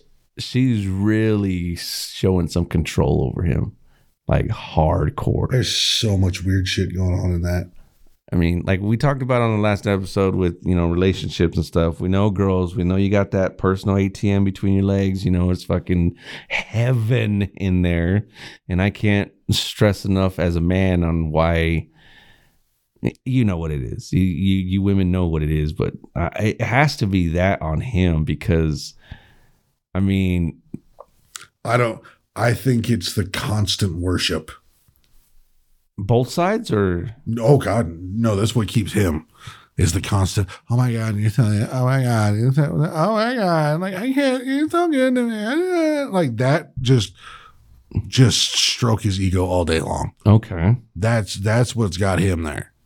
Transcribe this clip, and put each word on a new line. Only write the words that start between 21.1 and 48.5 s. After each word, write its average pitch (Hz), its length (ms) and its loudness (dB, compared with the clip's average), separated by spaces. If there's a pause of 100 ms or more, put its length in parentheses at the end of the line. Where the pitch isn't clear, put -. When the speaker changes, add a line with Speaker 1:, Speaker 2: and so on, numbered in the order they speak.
Speaker 1:
why, 82 600 0 (1300)
you 127 220 2
know 95 120 0
what 82 140 -6
it 71 120 -4
is. - 280 -10
You, 92 120 2
you, 95 320 0 (100)
you 95 160 0
women 98 300 2
know 92 160 2
what 80 160 0
it 76 80 0
is, 76 200 0
but - 220 -4 (220)
I, 98 420 -2
it - 40 -6
has 127 360 0
to - 80 -2
be 95 240 2
that 90 320 0
on 78 200 -2
him 90 420 2
because, 80 720 -2 (960)
I 92 60 -2
mean, 95 600 0 (1040)
Speaker 2:
I 117 140 2
don't, 120 240 0 (340)
I 117 200 2
think 120 340 0
it's 107 240 -2
the 98 140 -2
constant 98 680 -2
worship. 87 520 -2 (1500)
Speaker 1:
Both 117 360 2
sides 185 400 -2
or? 95 440 0 (240)
Speaker 2:
Oh 127 200 6
God, 98 280 -2 (140)
no, 104 340 0
that's 104 200 0
what 110 120 0
keeps 90 260 -2
him, 87 340 0 (500)
is 85 160 2
the 90 80 -2
constant, 95 480 0 (180)
"Oh 120 80 -2
my 123 160 2
God, 113 260 -2
you're 107 120 2
telling 107 300 2
me, 113 120 -2
oh 127 140 -2
my 131 160 2
God, 117 340 2
you're 117 160 2
telling 143 300 0
me, 156 100 0
oh 170 220 0
my 226 220 0
God, 160 440 0
like, 190 140 -6
I 214 180 -4
can't, 262 320 0
you're 277 240 -2
so 339 220 0
good 262 240 2
to 247 100 0
me." 294 880 -2
Like 156 260 0
that, 135 340 0 (100)
just, 120 320 2 (920)
just 123 320 4 (140)